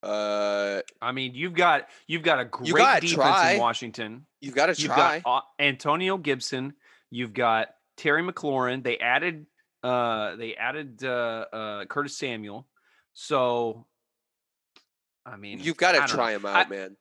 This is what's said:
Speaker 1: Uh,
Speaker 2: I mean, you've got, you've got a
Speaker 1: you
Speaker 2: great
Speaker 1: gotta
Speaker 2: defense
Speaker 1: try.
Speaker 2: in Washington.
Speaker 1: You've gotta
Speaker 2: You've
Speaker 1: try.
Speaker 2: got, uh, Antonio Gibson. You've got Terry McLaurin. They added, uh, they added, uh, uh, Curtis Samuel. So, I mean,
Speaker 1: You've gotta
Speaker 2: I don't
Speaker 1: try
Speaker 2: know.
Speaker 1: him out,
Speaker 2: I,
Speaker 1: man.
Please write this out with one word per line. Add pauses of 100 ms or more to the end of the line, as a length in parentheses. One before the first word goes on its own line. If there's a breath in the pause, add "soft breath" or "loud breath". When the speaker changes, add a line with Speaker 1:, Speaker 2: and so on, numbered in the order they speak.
Speaker 1:
Uh, (220)
Speaker 2:
I
mean,
you've
got, (180 soft breath)
you've
got
a (160)
Speaker 1:
you
Speaker 2:
great
Speaker 1:
gotta
Speaker 2:
defense
Speaker 1:
try.
Speaker 2:
in
Washington. (140)
Speaker 1:
You've
gotta
Speaker 2:
You've
Speaker 1:
try.
Speaker 2:
got,
uh, (180)
Antonio
Gibson. (380 soft breath)
You've
got (300)
Terry
McLaurin.
They
added, (380)
uh,
they
added,
uh,
uh,
Curtis
Samuel. (460)
So, (1400)
I
mean,
Speaker 1:
You've
gotta
Speaker 2:
I
don't
Speaker 1:
try
Speaker 2:
know.
Speaker 1:
him
out,
Speaker 2:
I,
Speaker 1:
man.